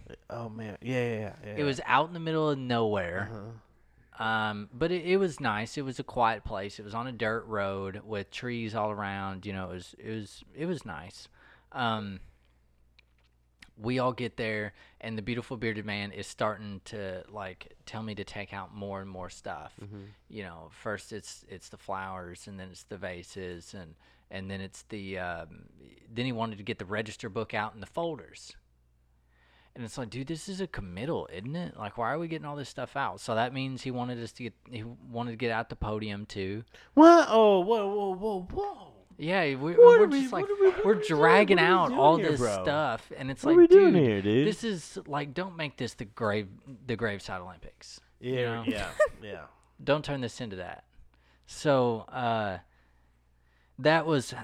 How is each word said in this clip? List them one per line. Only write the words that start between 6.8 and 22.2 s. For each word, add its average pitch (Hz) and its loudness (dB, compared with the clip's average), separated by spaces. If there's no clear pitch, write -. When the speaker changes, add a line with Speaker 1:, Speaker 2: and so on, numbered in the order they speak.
Speaker 2:
was 104 -12
on 120 -4
a 127 -10
dirt 113 -2
road 98 -4
with 104 -8
trees 117 -6
all 107 -2
around. 98 -8
You 101 -8
know, 92 -6
it 90 -10
was, 90 -14
it - -12
was, 107 -10
it 160 -8
was 175 -6
nice. 87 -14
Um, 107 -4
we 123 -2
all 127 0
get 117 -6
there, 107 -4
and 110 -8
the 107 -8
beautiful 120 -6
bearded 107 -6
man 101 -6
is 95 -12
starting 104 -6
to, 95 -10
like, 95 -14
tell 110 -10
me 107 -8
to 101 -8
take 101 -12
out 98 -12
more 98 -8
and 98 -12
more 92 -12
stuff. 78 -14
Speaker 1:
Mm-hmm. 104 -16
Speaker 2:
You 107 -12
know, 82 -16
first - -10
it's, - -16
it's 92 -18
the 104 -20
flowers, 95 -10